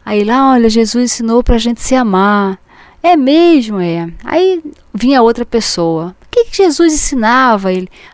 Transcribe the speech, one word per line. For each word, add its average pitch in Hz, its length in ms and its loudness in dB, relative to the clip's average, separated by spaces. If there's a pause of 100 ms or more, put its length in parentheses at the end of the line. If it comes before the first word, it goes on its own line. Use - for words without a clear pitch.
Aí 208 200 -2
lá, 262 280 2
"Olha, 233 160 4
Jesus 226 360 0
ensinou 233 380 -2
pra 233 160 2
gente 233 220 -4
se - 140 -2
amar." 202 640 0 (440)
"É 349 140 4
mesmo, 277 640 2
é?" 170 300 -4 (160)
Aí 359 380 -2 (300)
vinha 247 300 2
outra 233 220 0
pessoa, 170 800 -4
"O - 80 -20
que 466 160 0
que - 100 -10
Jesus 339 380 2
ensinava?" 233 800 0
Ele, 185 160 -6 (260)